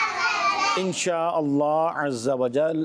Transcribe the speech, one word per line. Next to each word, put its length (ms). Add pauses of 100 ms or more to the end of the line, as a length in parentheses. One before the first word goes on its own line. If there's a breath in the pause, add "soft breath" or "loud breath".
(760)
انشاءاللہ 1160
عز 340 (100)
و 80
جل، 380